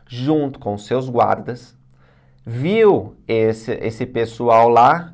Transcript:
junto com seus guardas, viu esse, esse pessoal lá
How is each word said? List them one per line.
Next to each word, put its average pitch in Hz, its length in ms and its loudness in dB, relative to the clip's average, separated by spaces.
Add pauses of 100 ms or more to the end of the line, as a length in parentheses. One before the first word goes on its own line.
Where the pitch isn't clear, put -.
junto 139 520 -4
com 104 180 -8
seus 127 320 -6
guardas, 117 680 -4 (680)
viu 143 720 0 (120)
esse, 110 460 -2
esse 113 320 -6
pessoal 117 640 2
lá 127 460 2